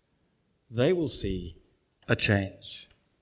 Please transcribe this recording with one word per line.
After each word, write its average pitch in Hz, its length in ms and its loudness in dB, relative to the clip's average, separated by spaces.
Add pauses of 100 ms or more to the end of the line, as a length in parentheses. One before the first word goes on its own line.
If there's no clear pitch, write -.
(680)
They 123 220 2
will 175 160 0
see 92 480 -4 (540)
a 117 60 4
change. - 760 -2 (320)